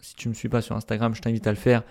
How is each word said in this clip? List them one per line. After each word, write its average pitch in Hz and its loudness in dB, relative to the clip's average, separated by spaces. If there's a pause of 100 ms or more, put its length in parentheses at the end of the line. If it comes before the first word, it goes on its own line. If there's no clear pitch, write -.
si - -20
tu - -6
me 113 -2
suis - -8
pas 117 0
sur - -6
Instagram, 110 0
je 110 -10
t'invite 113 0
à 107 2
le 101 2
faire, 120 4